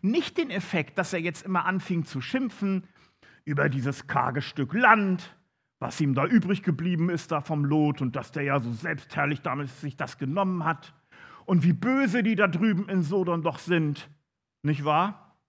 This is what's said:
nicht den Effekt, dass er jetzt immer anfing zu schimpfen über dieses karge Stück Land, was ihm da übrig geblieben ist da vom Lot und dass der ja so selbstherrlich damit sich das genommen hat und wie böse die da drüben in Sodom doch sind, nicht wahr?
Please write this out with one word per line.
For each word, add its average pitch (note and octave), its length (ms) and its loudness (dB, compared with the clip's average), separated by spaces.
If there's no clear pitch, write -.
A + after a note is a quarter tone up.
nicht C4 360 0
den D#4+ 120 -2
Effekt, E3+ 480 -4
dass F#3 160 -2
er E3+ 80 -2
jetzt E3+ 240 -6
immer F#3 200 0
anfing F3+ 380 -2
zu C#3 160 -8
schimpfen G3 640 -4
über C#3+ 240 0
dieses C3+ 380 -4
karge C3 340 0
Stück C#3 320 -6
Land, G#3 600 4
was - 220 -6
ihm C#3 120 4
da C3+ 120 2
übrig G3 360 2
geblieben E3+ 480 0
ist E3+ 220 -4
da D3+ 80 0
vom D3 240 -2
Lot D3 380 2
und C3 160 -2
dass - 160 -8
der D3 100 -4
ja C#3 160 2
so A#2 140 -4
selbstherrlich C#3+ 680 -4
damit C#3 280 -6
sich C#3 260 -10
das - 220 -8
genommen F3 480 -2
hat - 280 -4
und F3 180 4
wie F3 100 6
böse B3 500 2
die A3 120 2
da G3+ 120 4
drüben F#3 420 0
in F#3+ 120 2
Sodom E3+ 420 0
doch D3+ 160 -2
sind, D#3+ 500 0
nicht D3 220 0
wahr? E3 540 -2